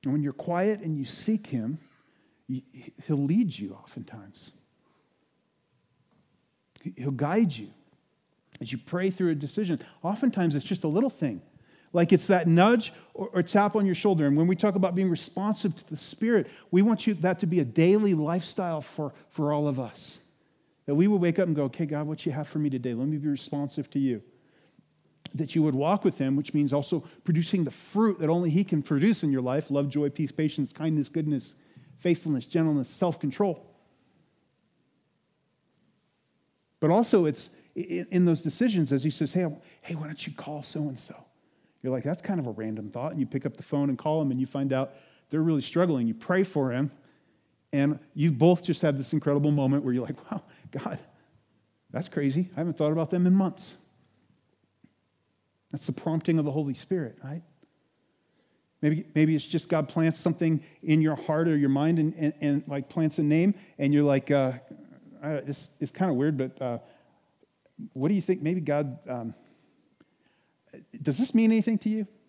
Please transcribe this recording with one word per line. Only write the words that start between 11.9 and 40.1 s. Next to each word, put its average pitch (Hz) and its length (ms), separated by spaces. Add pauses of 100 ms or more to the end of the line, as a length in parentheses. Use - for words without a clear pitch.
Like 175 180
it's - 140
that 180 200
nudge 196 460 (220)
or, - 180
or 185 100
tap 208 340
on 202 100
your 185 80
shoulder. 165 320
And 143 100
when 160 100
we 185 100
talk 202 180
about 190 200
being 190 140
responsive 190 680
to - 120
the 156 80
Spirit, 220 520 (220)
we 180 120
want 220 240
you, 214 80
that 175 240
to 202 80
be 170 140
a 143 40
daily 185 480
lifestyle 165 680
for, 147 320 (160)
for 147 240
all 147 120
of 135 140
us. - 380 (680)
That 143 120
we 185 120
will 208 100
wake 170 200
up 185 80
and 160 100
go, 143 80
"Okay, 139 220
God, 147 200
what 151 200
you 156 60
have 143 140
for - 120
me 151 100
today? 127 240
Let 123 160
me 156 80
be 147 120
responsive 143 640
to 139 60
you." 127 220 (1120)
That 147 220
you 156 80
would 143 100
walk 160 300
with 180 140
him, 135 180
which 143 180
means 147 180
also 143 300 (220)
producing 170 400
the 135 60
fruit 208 500
that 156 80
only 175 220
he 175 120
can 156 200
produce 165 420
in 143 80
your 131 100
life, 131 260
love, 143 200
joy, 143 220
peace, 147 200
patience, 147 420
kindness, 151 360
goodness, 151 480 (420)
faithfulness, 160 460
gentleness, 156 440
self-control. 170 760 (3250)
But 156 120
also 214 340
it's - 240 (280)
i-, 175 340
in 180 160
those 165 160
decisions, 170 500
as 135 100
he 151 80
says, - 220
"Hey, 180 140 (340)
hey, - 140
why 151 120
don't 151 200